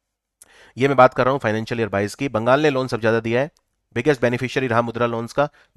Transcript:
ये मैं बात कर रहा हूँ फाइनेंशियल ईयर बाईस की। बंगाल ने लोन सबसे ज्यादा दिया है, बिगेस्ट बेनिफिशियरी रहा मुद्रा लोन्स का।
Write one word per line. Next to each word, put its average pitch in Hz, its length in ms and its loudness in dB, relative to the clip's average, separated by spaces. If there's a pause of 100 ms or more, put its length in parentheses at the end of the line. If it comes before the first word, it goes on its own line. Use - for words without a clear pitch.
(760)
ये 127 100 2
मैं 139 100 0
बात 127 160 8
कर 127 100 0
रहा 127 80 0
हूँ 139 80 -2
फाइनेंशियल 113 400 -4
ईयर 110 100 -2
बाईस 98 260 -4
की। 139 140 -6
बंगाल 123 320 2
ने 156 80 4
लोन 131 180 -2
सबसे 113 140 -6
ज्यादा 113 180 2
दिया 113 220 -2
है, 156 100 -4 (440)
बिगेस्ट 135 260 0
बेनिफिशियरी 127 460 -2
रहा 117 140 0
मुद्रा 117 240 -2
लोन्स 117 280 -6
का। 143 140 0 (300)